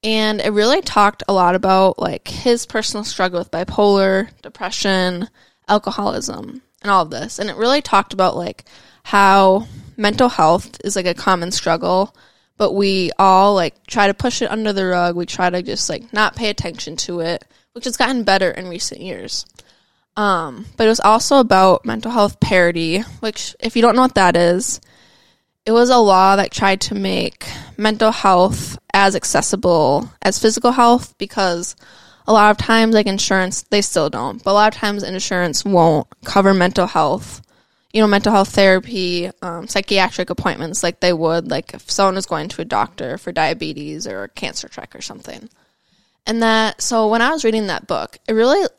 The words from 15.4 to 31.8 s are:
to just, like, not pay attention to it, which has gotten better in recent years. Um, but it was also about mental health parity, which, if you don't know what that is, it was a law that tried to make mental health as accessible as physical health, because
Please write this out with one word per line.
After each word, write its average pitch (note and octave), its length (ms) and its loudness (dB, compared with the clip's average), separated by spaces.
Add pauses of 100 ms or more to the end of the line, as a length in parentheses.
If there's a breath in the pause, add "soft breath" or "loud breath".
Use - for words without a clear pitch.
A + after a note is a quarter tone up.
to F3+ 120 -4
just, - 280 -6
like, - 220 -10
not G#3 240 0
pay A3+ 140 -4
attention E3 480 -10
to F3 240 -6
it, E3 240 -6 (260 soft breath)
which A#3+ 140 -14
has B3 100 -6
gotten B3+ 280 -2
better F#3+ 280 2
in F#3 160 -12
recent - 340 -10
years. G#2 440 -12 (720 soft breath)
Um, F#3 480 -2 (100)
but A3 100 2
it A3 40 6
was A3+ 100 2
also A#3 400 4
about F#3+ 460 4
mental A3+ 260 -6
health G#3 280 0
parity, E3+ 600 0 (200)
which, - 400 -8
if - 160 -6
you A#3 60 2
don't A3+ 140 4
know B3+ 60 4
what B3+ 140 2
that F3+ 200 4
is, F3 460 0 (840 soft breath)
it A3 60 -2
was A#3 180 4
a B3+ 80 6
law G3 380 6
that G3 160 0
tried G3 300 0
to - 140 -6
make F#3+ 520 -4 (300 loud breath)
mental G#3+ 340 2
health G3 680 2 (160)
as G3 220 4
accessible D#3+ 960 0 (100)
as F#3+ 160 -2
physical A3+ 340 2
health, B3 460 2
because F3+ 580 -4 (520 soft breath)